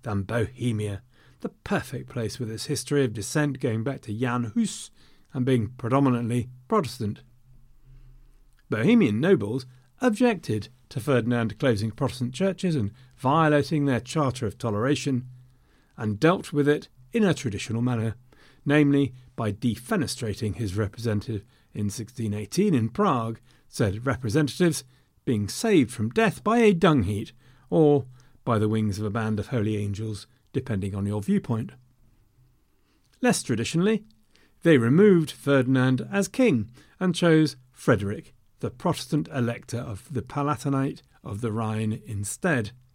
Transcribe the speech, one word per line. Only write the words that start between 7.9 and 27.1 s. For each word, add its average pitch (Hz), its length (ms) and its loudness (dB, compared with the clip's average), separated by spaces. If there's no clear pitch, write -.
Bohemian 123 520 4
nobles 131 460 2
objected 214 720 0
to - 100 -8
Ferdinand 117 600 0
closing 113 320 0
Protestant 127 420 -4
churches 185 400 -2
and 104 160 -2
violating 147 680 2
their 127 160 2
Charter 131 460 -2
of - 120 -6
Toleration, 123 720 -2
and 107 220 -4
dealt 160 340 2
with 143 160 2
it 147 200 0
in 226 100 2
a 180 120 4
traditional 110 480 -4
manner, 113 340 -2
namely 143 480 4
by 110 160 -2
defenestrating 113 1040 -4
his 98 200 -6
representative 107 680 -4
in 104 180 -4
sixteen 110 440 -8
eighteen 160 400 0
in 113 140 2
Prague, 120 500 -2
said 113 380 -2
representatives 143 800 0
being 104 240 -2
saved 196 440 2
from 107 180 -4
death 220 320 0
by 226 160 2
a 220 140 6
dung 160 300 4
heat 104 300 -4